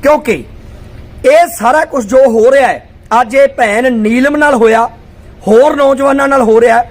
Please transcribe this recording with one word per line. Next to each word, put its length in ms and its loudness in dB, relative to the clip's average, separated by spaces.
ਕਿਉਂਕਿ 400 -2
ਇਹ 220 4
ਸਾਰਾ 280 0
ਕੁਝ 200 -6
ਜੋ 240 2
ਹੋ 220 2
ਰਿਹਾ 160 2
ਹੈ, 220 -6
ਅੱਜ 140 -4
ਇਹ 120 4
ਭੈਣ 460 -2
ਨੀਲਮ 420 0
ਨਾਲ 200 0
ਹੋਇਆ, 300 2
ਹੋਰ 280 2
ਨੌਜਵਾਨਾਂ 520 0
ਨਾਲ 140 0
ਹੋ 200 2
ਰਿਹਾ 300 2